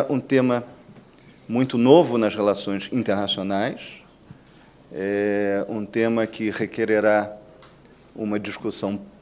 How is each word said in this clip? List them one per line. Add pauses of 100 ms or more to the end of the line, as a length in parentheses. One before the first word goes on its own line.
um
tema (840)
muito
novo
nas
relações
internacionais, (880)
é
um
tema
que
requererá (800)
uma
discussão (220)